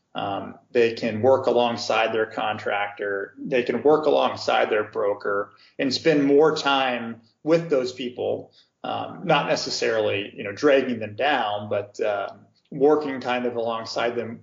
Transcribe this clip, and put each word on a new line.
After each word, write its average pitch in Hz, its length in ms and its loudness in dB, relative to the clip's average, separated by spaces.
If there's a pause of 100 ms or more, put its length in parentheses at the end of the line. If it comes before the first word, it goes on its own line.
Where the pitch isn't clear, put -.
(140)
Um, 98 400 -6 (160)
they 117 240 2
can 107 260 -4
work 131 260 4
alongside 117 680 2
their 110 100 2
contractor. 104 1160 -4
They 127 260 0
can 120 180 -2
work 151 240 4
alongside 123 640 2
their 107 140 2
broker 104 680 -2 (260)
and 139 140 -2
spend 151 320 2
more 143 320 6
time 127 640 -2 (220)
with 165 260 2
those 127 240 0
people. 110 600 -6 (300)
Um, 107 420 -8
not 151 220 2
necessarily, 110 880 -2
you 127 80 -12
know, 101 100 -6
dragging 127 480 2
them 107 160 -8
down, 107 520 0
but, 104 320 -4
uh, 101 280 -2 (420)
working 147 500 2
kind 123 240 -2
of 117 120 -4
alongside 117 600 -4
them 113 260 -6